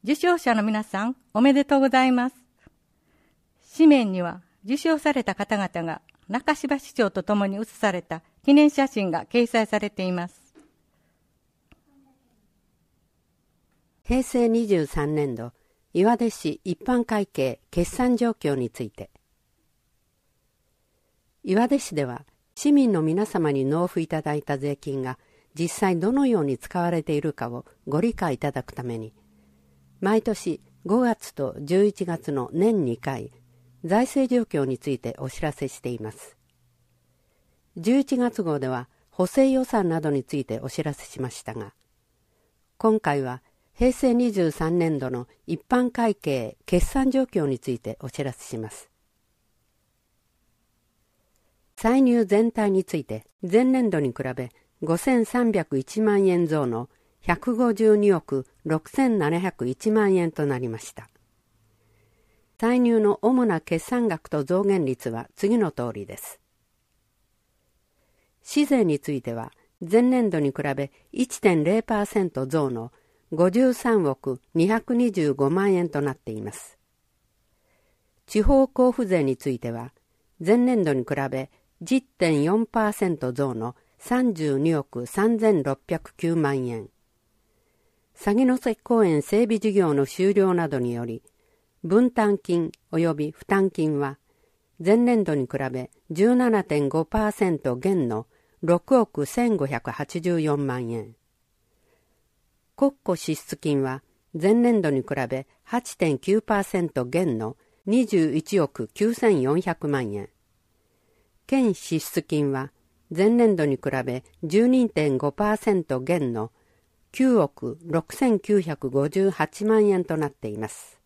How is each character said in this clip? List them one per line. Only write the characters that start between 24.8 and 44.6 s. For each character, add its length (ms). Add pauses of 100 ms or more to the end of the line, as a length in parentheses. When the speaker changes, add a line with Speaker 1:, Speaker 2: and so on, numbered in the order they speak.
Speaker 2:
が 180 (340)
実 260
際 200
ど 140
の 120
よ 140
う 60
に 120
使 220
わ 100
れ 140
て 100
い 80
る 120
か 160
を 160 (200)
ご 140
理 140
解 220
い 20
た 160
だ 100
く 100
た 80
め 160
に、 160 (840)
毎 220
年 400 (240)
五 160
月 320
と 260
十 260
一 200
月 260
の 220
年 320
二 120
回、 340 (520)
財 220
政 280
状 100
況 220
に 120
つ 120
い 100
て 200
お 100
知 120
ら 100
せ 160
し 140
て 80
い 100
ま 140
す。 240 (1400)
十 240
一 180
月 240
号 160
で 120
は 180 (240)
補 160
正 220
予 160
算 240
な 100
ど 100
に 140
つ 140
い 80
て 160
お 80
知 140
ら 100
せ 120
し 160
ま 80
し 140
た 100
が、 200 (1040)
今 240
回 200
は 220 (300)
平 180
成 220
二 180
十 200
三 280